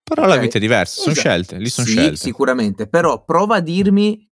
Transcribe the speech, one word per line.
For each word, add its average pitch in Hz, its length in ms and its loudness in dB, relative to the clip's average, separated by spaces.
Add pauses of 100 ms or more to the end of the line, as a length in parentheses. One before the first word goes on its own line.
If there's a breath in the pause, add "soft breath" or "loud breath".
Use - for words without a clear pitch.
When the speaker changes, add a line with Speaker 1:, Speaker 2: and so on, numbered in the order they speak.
Speaker 1:
Però - 240 -2
la 185 80 4
Speaker 2:
Ok? 127 60 2
Speaker 1:
vita 113 180 0
è - 20 -2
diversa, 107 400 0
sono 349 120 0
Speaker 2:
Esatto. 151 160 -2
Speaker 1:
scelte, 87 300 -2
lì 110 100 -6
sono 123 180 -4
Speaker 2:
Sì, 113 60 -2
Speaker 1:
scelte. 147 240 2
Speaker 2:
sicuramente, 120 720 -2
però 165 360 0
prova 202 320 0
a 185 40 0
dirmi 202 720 0